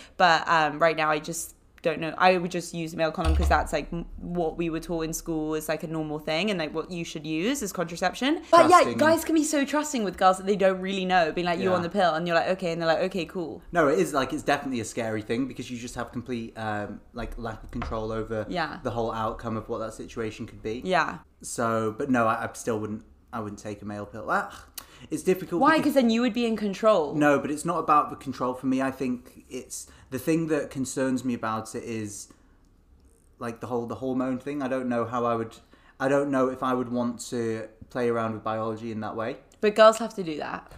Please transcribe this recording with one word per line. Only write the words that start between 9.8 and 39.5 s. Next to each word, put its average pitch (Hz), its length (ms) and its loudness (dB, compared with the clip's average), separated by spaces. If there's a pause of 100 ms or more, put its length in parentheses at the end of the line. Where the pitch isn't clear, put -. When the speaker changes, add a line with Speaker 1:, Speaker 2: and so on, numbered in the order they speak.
Speaker 1:
with 180 140 -4
girls 185 200 6
that 190 100 -6
they 208 80 4
don't 190 260 4
really 190 240 -2
know, 180 260 4
being 175 140 -2
like, 175 140 0
"You're 185 140 2
Speaker 2:
Yeah. - 40 4
Speaker 1:
on 175 60 0
the 170 80 -4
pill," 180 240 2
and 170 120 -2
you're 170 80 2
like, 160 180 4
"Okay," 185 180 -2
and 170 100 -2
they're 165 60 0
like, 165 140 4 (100)
"Okay, 170 140 -2
cool." 156 360 -6 (100)
Speaker 2:
No, 165 160 6
it 160 120 4
is, 151 160 2
like, 131 180 0
it's 143 80 -4
definitely 139 380 0
a 110 60 -2
scary 110 360 -4
thing 117 260 -2
because 123 220 -10
you 123 80 -8
just 120 160 -10
have 120 180 -8
complete, 117 460 -8
um, 104 440 -6 (120)
like, 113 240 -8
lack 113 260 -8
of - 60 -16
control 110 420 -4
over 110 380 -4
Speaker 1:
Yeah. 156 320 -4
Speaker 2:
the 123 80 -4
whole 113 220 -2
outcome 113 440 -4
of 107 140 -6
what 117 80 -4
that 110 160 -8
situation 110 540 -8
could 104 160 -16
be. 113 200 -6
Speaker 1:
Yeah. 170 360 0 (240)
Speaker 2:
So, 113 520 0
but 113 140 -2
no, 123 160 4
I, 117 200 2
I 110 80 -8
still 110 260 -4
wouldn't, 107 240 -8 (280)
I 117 100 -6
wouldn't 104 200 -8
take 104 220 -10
a - 20 -12
male 104 220 -8
pill. - 240 -14
Ah, - 340 -4 (460)
it's 156 100 -4
difficult 180 400 0
Speaker 1:
Why? 302 160 6
Speaker 2:
because 302 140 2
Speaker 1:
'Cause - 100 0
then 240 80 4
you 226 120 2
would 247 120 2
be 240 140 0
in 226 80 0
control. 202 580 2
Speaker 2:
No, 147 240 6
but 139 140 -2
it's 147 140 -6
not 170 120 0
about 151 320 4
the 147 60 -10
control 127 400 -4
for 135 100 -8
me. 131 160 2
I 135 80 0
think 127 600 -6
it's, - 340 -10 (260)
the 127 80 -4
thing 165 280 2
that 151 240 0
concerns 131 540 -2
me 123 80 0
about 110 420 -4
it 117 80 -8
is, 110 460 -8 (1120)
like, 117 200 -8
the 113 80 -10
whole, 117 180 -2
the 117 100 -6
hormone 131 440 -2
thing. 143 220 -6
I 131 60 -2
don't 127 220 -2
know 120 160 0
how 120 200 -2
I 117 100 2
would, 113 200 -4 (440)
I 135 80 0
don't 143 240 2
know 131 180 4
if 127 140 -4
I 127 100 0
would 127 160 -2
want 120 300 -2 (100)
to 113 380 -4 (220)
play 123 200 0
around 113 240 0
with 107 100 -10
biology 110 480 -4
in 107 100 -6
that 104 140 -8
way. 113 220 -6 (240)